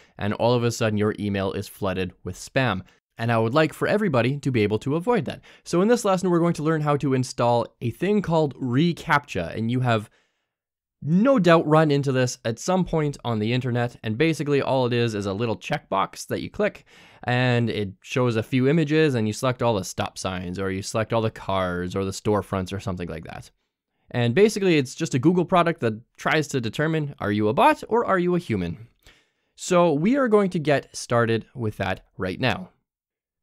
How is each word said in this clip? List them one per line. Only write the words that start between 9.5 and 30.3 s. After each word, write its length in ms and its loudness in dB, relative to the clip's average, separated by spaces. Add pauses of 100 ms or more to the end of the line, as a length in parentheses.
and 140 -2
you 120 0
have 280 0 (960)
no 320 4
doubt 300 6
run 240 4
into 220 0
this 320 0
at 120 -2
some 280 0
point 400 -2
on 120 -2
the 160 0
internet, 500 -2
and 140 -4
basically 440 0
all 260 0
it 60 0
is 200 0
is 120 -4
a 80 -2
little 240 -2
checkbox 720 -4
that 140 -4
you 80 -10
click, 360 -6 (400)
and 440 2
it 220 -4 (100)
shows 360 -2
a 40 0
few 280 0
images, 440 2
and 140 0
you 60 -2
select 280 -2
all 140 2
the 80 -2
stop 340 -8
signs, 400 -6
or 140 -2
you 100 -4
select 300 -4
all 100 0
the 80 -2
cars, 680 -4
or 100 -2
the 60 -4
storefronts, 600 -2
or 80 -6
something 300 -8
like 160 -12
that. 260 -16 (600)
And 240 0
basically, 420 4
it's 180 -2
just 200 -6
a 40 2
Google 240 2
product 380 0
that 180 -2 (180)
tries 320 0
to 120 -2
determine, 580 -2
are 120 -2
you 160 2
a 60 2
bot, 360 2
or 160 0
are 140 2
you 160 0
a 40 0
human? 480 -4 (680)
So 360 2
we 260 2
are 100 0
going 240 4